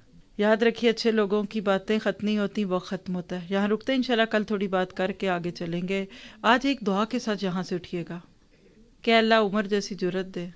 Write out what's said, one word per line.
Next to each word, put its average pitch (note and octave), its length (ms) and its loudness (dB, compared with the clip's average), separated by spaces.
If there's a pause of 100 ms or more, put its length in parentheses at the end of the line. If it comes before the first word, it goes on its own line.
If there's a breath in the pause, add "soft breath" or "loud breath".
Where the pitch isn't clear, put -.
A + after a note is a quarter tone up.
(380)
یاد G#3+ 260 4
رکھیے، A3+ 260 2
اچھے A3 220 2
لوگوں G#3 320 2
کی G#3+ 180 -4
باتیں G3 380 0
ختم G3 260 -2
نہیں G#3+ 120 0
ہوتی، G3+ 260 0
وہ F3+ 160 0
ختم F3+ 360 -6
ہوتا F3+ 260 -6
ہے۔ E3+ 80 -14
یہاں G3 180 2
رکتے G#3+ 240 0
ہیں، C4+ 60 2
انشاءاللہ A#3+ 280 2
کل G#3+ 180 0
تھوڑی G#3 240 -2
بات F#3 260 0
کر F#3 180 -2
کے F#3+ 180 -2
آگے F3 220 -2
چلیں F3 360 -4
گے۔ G3 180 -2 (360 loud breath)
آج B3 260 4
ایک C#4 180 0
دعا G3+ 200 2
کے A#3+ 140 -4
ساتھ G#3 240 -4
یہاں F3+ 200 -2
سے F#3 120 -4
اٹھیے E3+ 340 -8
گا E3+ 100 -10 (800)
کہ A3+ 140 4
اللہ A3+ 180 6
عمر G#3+ 300 4
جیسی G3+ 320 -2
جرت F#3 400 -4
دے، F3 200 -6